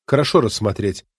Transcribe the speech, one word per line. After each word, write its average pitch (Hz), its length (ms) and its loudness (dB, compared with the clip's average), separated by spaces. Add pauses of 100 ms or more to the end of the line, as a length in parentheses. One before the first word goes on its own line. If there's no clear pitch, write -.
хорошо 143 340 2
рассмотреть. 104 640 -2 (140)